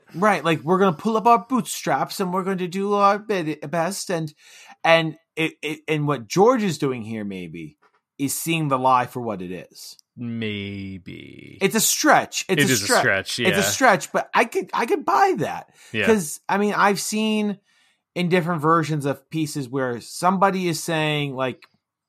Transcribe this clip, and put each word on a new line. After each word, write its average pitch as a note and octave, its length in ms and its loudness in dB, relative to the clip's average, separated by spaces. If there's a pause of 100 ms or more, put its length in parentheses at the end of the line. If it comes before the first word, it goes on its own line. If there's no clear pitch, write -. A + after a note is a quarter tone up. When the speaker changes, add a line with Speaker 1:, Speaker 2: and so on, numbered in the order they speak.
(140)
Speaker 1:
Right, F3+ 320 2
like, D#3+ 160 2
"We're E3 160 2
gonna F#3+ 180 4
pull A3 220 -2
up G3+ 80 -2
our A#3 140 8
bootstraps F3 800 -2
and F3+ 120 -2
we're F#3 120 -2
going F#3+ 160 -2
to F3+ 80 -4
do G3 260 -2
our G3+ 240 4
bit-, F3 540 -4
best," F3 400 -4
and, D#3+ 200 -4 (520)
and D#3+ 340 2 (180)
it, D#3+ 180 -2 (100)
it, D#3 240 -6
and D3+ 200 0
what B2+ 200 -2
George A3 340 4
is F3+ 160 -2
doing B2+ 240 -2
here A2 240 -8
maybe E2+ 540 -10 (400)
is C3+ 160 -2
seeing D#3+ 320 -2
the C#3 100 0
lie B2+ 300 4
for B2+ 120 -10
what G#2+ 220 -6
it F2+ 100 -10
is. - 460 -14 (180)
Speaker 2:
Maybe. G2 1400 -10
Speaker 1:
It's G3 140 0
a A3 60 0
stretch. - 680 2
It's F#3 160 2
Speaker 2:
It - 60 4
Speaker 1:
a - 40 4
Speaker 2:
is G2+ 100 0
a - 100 -6
Speaker 1:
stre-, G#3 60 4
Speaker 2:
stretch, G2+ 400 0
Speaker 1:
it's A2 180 2
a G3+ 40 2
Speaker 2:
yeah. G3 60 2
Speaker 1:
stretch, G#3 440 2
but - 240 -2
I A3 100 4
could, A3+ 280 -6
I A#3+ 120 0
could D4 200 -2
buy F#4+ 340 4
that. F2+ 340 -6 (180)
Speaker 2:
Yeah. G#2+ 140 0
Speaker 1:
'Cause, G3+ 420 2
I F#3+ 120 0
mean, G#3 160 0
I've F#3+ 240 2
seen G#3+ 580 -2 (560)
in F3+ 160 -2
different E3+ 320 2
versions D#3 460 2
of - 240 -6
pieces D3+ 360 -4
where B2+ 340 -4
somebody F#3 640 0
is D#3+ 160 -2
saying, D3+ 520 -2
like, C3 300 -6 (440)